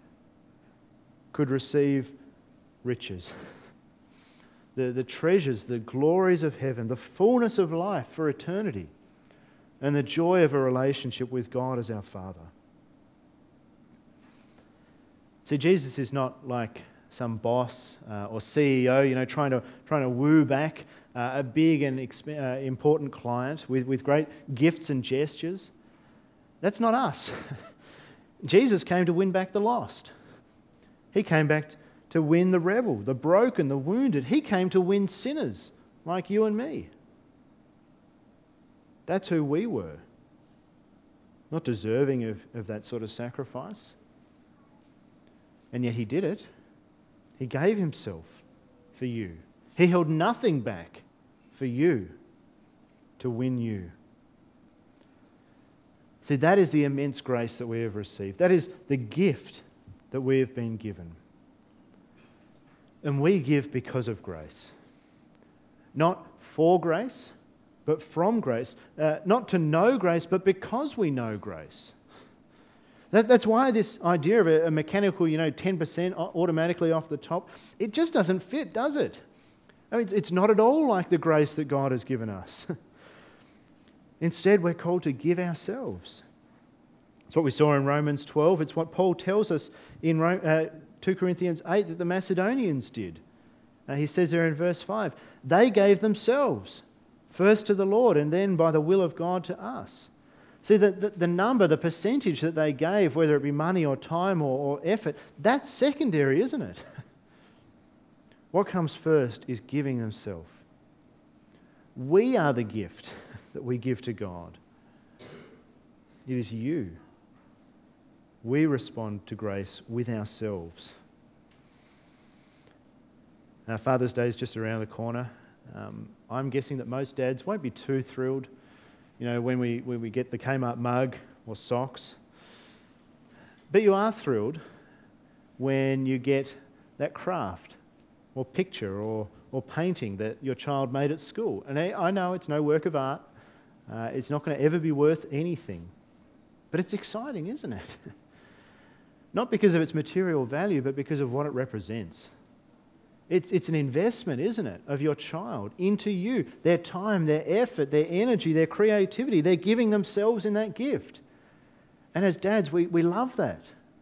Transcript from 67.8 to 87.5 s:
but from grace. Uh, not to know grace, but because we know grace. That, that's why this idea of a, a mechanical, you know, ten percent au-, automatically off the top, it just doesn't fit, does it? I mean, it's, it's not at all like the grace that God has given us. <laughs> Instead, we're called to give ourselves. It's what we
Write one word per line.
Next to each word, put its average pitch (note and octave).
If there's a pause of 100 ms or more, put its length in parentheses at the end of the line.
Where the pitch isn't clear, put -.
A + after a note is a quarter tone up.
but D3+ (120)
from G#3
grace. A#2+ (280)
Uh, D#3
not A3
to F#3
know E3
grace, E3+
but F#3+
because A3
we F3+
know A2+
grace. E2 (1200)
That, G#3+
that's B3
why A#3
this G#3+
idea F3
of E3+
a, D#3+
a D#3+
mechanical, F3+
you D#3
know, D#3+
ten F#3
percent F3
au-, E3+
automatically E3+
off D#3+
the D3
top, - (280)
it G#3+
just E4
doesn't F#3
fit, C4
does C#4
it? F#3+ (720)
I A3+
mean, A#3
it's, F#3+
it's G3
not F#3
at G#3+
all C#4
like F#3+
the F3
grace D3+
that D3+
God C#3
has B2
given A2+
us. F#2 (200)
<laughs> E3 (1500)
Instead, E3+
we're E3+
called E3+
to D3
give D#3
ourselves. F3 (1080)
It's -
what E3
we C3